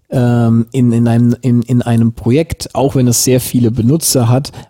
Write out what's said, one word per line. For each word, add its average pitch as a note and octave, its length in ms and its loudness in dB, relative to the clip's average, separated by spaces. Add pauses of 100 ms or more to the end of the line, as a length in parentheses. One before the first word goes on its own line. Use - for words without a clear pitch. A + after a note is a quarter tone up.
ähm, A#2+ 600 0
in, A#2+ 220 0
in A#2 120 0
einem, A#2 360 2
in, A#2+ 220 0
in B2 180 -2
einem A2+ 320 0
Projekt, - 600 -4
auch C3+ 200 -2
wenn B2+ 140 2
es - 160 -2
sehr B2+ 160 2
viele A#2+ 300 0
Benutzer A#2+ 580 0
hat, C3+ 240 -2 (160)